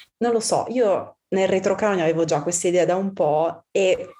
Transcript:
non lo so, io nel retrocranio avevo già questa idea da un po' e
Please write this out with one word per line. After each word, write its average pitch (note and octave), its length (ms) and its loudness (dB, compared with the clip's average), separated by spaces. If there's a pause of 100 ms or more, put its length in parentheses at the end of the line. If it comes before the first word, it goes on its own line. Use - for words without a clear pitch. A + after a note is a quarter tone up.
(180)
non A#3 140 0
lo A3+ 80 0
so, E3 280 -2
io G#3 480 -2 (120)
nel F#3+ 200 0
retrocranio F#3+ 540 0
avevo E3 220 2
già D#3 180 0
questa F3 260 -2
idea F3 160 4
da F3+ 120 0
un G3 160 -2
po' E3 580 -2
e - 500 0